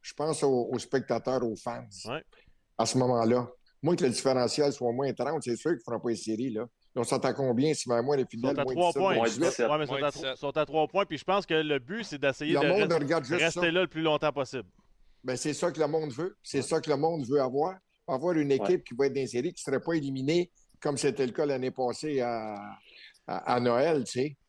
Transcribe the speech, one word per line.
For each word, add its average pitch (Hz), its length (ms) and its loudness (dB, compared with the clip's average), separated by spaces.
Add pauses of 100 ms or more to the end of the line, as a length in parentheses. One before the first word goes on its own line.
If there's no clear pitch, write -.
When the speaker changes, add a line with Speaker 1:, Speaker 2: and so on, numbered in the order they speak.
Speaker 1:
Je - 140 -14
pense 151 280 -2
aux, 127 280 2
aux 123 80 -2
spectateurs, 127 640 -2
aux 113 120 -2
fans. 120 300 -10 (200)
Speaker 2:
Ouais. 127 180 -8 (540)
Speaker 1:
À 113 80 4
ce 117 120 0
moment-là, 123 500 4 (340)
moi, 165 140 4
que 170 80 0
le 135 60 4
différentiel 131 640 2
soit 123 180 -2
moins 131 220 -2
trente, 143 300 -4
c'est 120 120 -2
sûr 151 160 -2
qu'ils 170 140 0
feront 117 140 -4
pas 120 100 -2
les 117 60 2
séries, 110 340 -4
là. 110 160 -4 (300)
Ils 123 100 0
sont 131 180 0
à 131 100 2
combien, 135 400 2
si - 140 -4
moins 123 300 2
les 131 60 2
Speaker 2:
Ils - 20 0
sont - 60 -20
Speaker 1:
fidèles, 131 280 -2
Speaker 2:
à 143 60 0
Speaker 1:
moins 131 80 -2
Speaker 2:
trois 175 140 2
Speaker 1:
dix-sept, 156 140 0
Speaker 2:
points. 190 120 4
Speaker 1:
moins - 40 2
Speaker 3:
Moins 113 100 4
dix-sept. 113 220 0
Speaker 1:
dix-sept. 120 200 0
Speaker 2:
Ouais, 151 80 2
mais 156 60 0
ils 143 40 -4
sont 127 120 -4
Speaker 4:
Moins 147 80 0
Speaker 2:
à 143 40 0
Speaker 4:
dix-sept. 139 240 -6
Speaker 2:
tro-, 143 160 -6
sont 151 60 -2
à 151 80 2
trois 147 220 2
points, 196 180 0
puis 156 120 -8
je - 60 -10
pense 190 220 0
que - 80 -2
le 151 260 2
but, 175 240 -8
c'est 151 140 -10
d'essayer 143 380 0
Speaker 1:
Le 143 60 4
Speaker 2:
de 147 60 4
Speaker 1:
monde 165 240 2
Speaker 2:
rest-, 160 120 2
Speaker 1:
regarde 151 200 0
juste 151 160 -2
Speaker 2:
rester 165 220 2
Speaker 1:
ça. 170 100 2
Speaker 2:
là 175 120 2
le 180 40 0
plus 156 140 -6
longtemps 151 320 2
possible. 127 340 -4 (560)
Speaker 1:
Ben, 127 140 -2
c'est 147 160 -4
ça 170 180 0
que 147 80 -10
le 151 80 2
monde 156 240 -2
veut. 160 320 -6
C'est - 140 -4
Speaker 2:
Ouais. 135 60 2
Speaker 1:
ça 160 180 0
que - 80 -6
le 143 80 4
monde 160 320 0
veut 143 120 4
avoir. 143 360 0 (300)
Avoir 139 260 0
une 147 160 2
Speaker 3:
Ouais. 135 60 6
Speaker 1:
équipe 131 280 2
qui - 120 -12
va 135 100 2
être 135 80 0
dans 135 80 -2
les 127 60 -2
séries, 123 260 -2
qui - 100 -16
serait 135 160 0
pas 165 140 -2
éliminée, 143 580 0 (300)
comme 147 160 -2
c'était 135 300 2
le 120 40 -4
cas 160 140 0
l'année 131 260 -2
passée 131 500 -2
à, 113 340 -2 (720)
à, 95 260 -2
à 123 80 2
Noël, 127 420 2
tu - 160 -8
sais. 143 180 -4 (100)